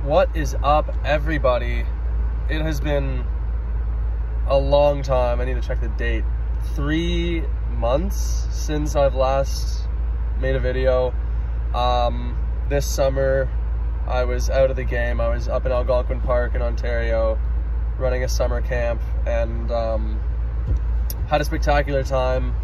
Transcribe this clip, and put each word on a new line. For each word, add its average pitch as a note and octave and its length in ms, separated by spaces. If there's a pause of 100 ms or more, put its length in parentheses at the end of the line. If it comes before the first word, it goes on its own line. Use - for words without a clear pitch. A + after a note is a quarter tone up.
What F3+ 320
is D3 280
up, D3+ 320 (100)
everybody? B2+ 800 (640)
It D#3 140
has D#3 180
been C#3 420 (1200)
a C#3 100
long C#3+ 460
time. B2 360
I B2 60
need B2+ 80
to A#2+ 80
check B2+ 180
the - 100
date. A2+ 340 (500)
Three E3 720 (260)
months - 800
since D3+ 460
I've C#3 180
last C3+ 760 (520)
made C3 160
a C3 40
video. B2+ 540 (600)
Um, B2 600 (320)
this C#3 200
summer, C3+ 600 (600)
I B2+ 160
was B2 260
out C3+ 220
of C3 40
the B2+ 100
game. A#2+ 360
I A#2 80
was A#2 180
up B2+ 200
in B2+ 40
Algonquin B2 480
Park B2 360
in B2 80
Ontario, A#2 720 (640)
running B2+ 240
a B2 40
summer B2 320
camp, A#2 440 (240)
and, A#2 420
um, A2 500 (1080)
had D3+ 140
a D3+ 40
spectacular D3 560
time. B2+ 640